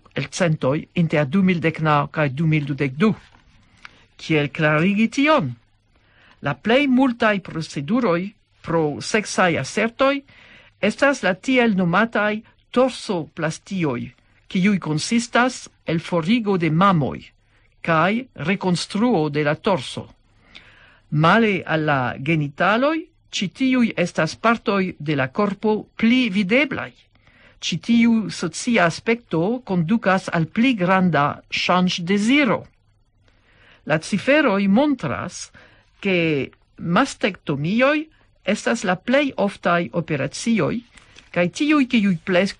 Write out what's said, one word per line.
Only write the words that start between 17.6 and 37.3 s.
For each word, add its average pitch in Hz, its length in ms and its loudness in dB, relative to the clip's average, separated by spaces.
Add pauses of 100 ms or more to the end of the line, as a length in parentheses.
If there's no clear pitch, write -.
kaj 165 300 2 (220)
rekonstruo 185 920 -2
de 147 140 -2
la 147 120 0
torso. - 520 -4 (1040)
Male 190 440 4 (100)
al 160 200 -2
la 143 140 2 (180)
genitaloj, 175 800 0 (320)
ĉi - 200 -4
tiuj 262 380 2 (100)
estas 170 380 -2
partoj 202 480 0 (160)
de 147 160 -4
la 131 120 -2
korpo 208 460 -2 (240)
pli 240 320 2
videblaj. 202 600 -2 (680)
Ĉi - 200 -6
tiu 233 340 4 (160)
socia 185 560 -2
aspekto 175 560 -2 (240)
kondukas 190 680 0
al 160 120 0
pli 247 280 0
granda 180 520 2 (240)
ŝanĝdeziro. 190 1080 0 (1300)
La 156 120 0
ciferoj 208 680 2
montras, 196 840 0 (520)
ke 165 480 0 (260)
mastektomioj 214 1300 -2 (380)